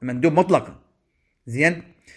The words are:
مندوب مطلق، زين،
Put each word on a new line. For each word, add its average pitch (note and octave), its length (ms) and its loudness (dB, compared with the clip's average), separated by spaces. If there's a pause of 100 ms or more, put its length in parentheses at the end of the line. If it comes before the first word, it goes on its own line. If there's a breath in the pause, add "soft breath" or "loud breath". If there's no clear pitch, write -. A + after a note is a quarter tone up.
مندوب B2+ 320 0
مطلق، E3+ 420 2 (720)
زين، D#3 460 -2 (240 soft breath)